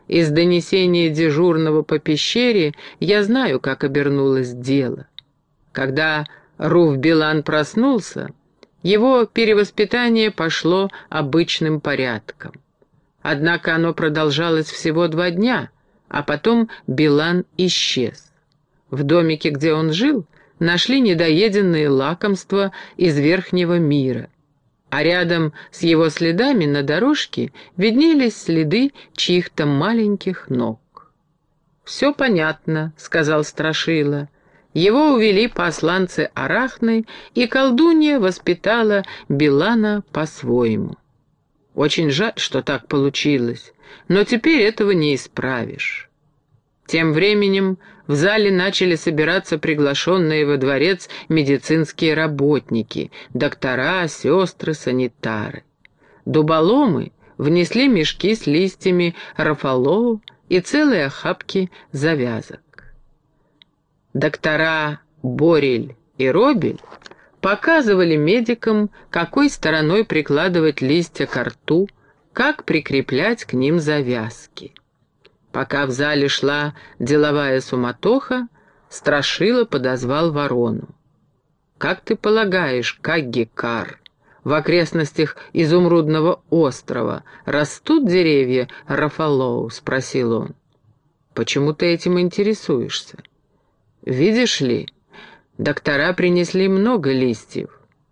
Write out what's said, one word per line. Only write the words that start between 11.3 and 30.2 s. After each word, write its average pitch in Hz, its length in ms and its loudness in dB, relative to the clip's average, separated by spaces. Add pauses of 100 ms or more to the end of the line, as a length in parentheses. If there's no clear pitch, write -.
порядком. 131 720 -6 (680)
Однако 160 540 -2
оно 165 180 0
продолжалось 156 720 0
всего 165 420 -2
два 170 220 -2
дня, 202 400 -2 (380)
а - 140 -6
потом 220 460 0 (200)
Билан 151 580 2 (100)
исчез. - 760 -2 (580)
В 139 140 -4
домике, 160 460 2
где 151 220 0
он 156 200 0
жил, 226 340 0 (320)
нашли 175 420 0
недоеденные 175 880 2
лакомства 185 840 -2 (240)
из 165 200 2
верхнего 175 640 2
мира, 143 500 0 (640)
а 147 140 0
рядом 170 480 0 (180)
с - 120 -20
его 165 260 4
следами 175 560 2
на 143 180 0
дорожке 156 720 0 (240)
виднелись 247 600 4
следы 165 560 0 (220)
чьих-то 175 520 -2
маленьких 190 800 0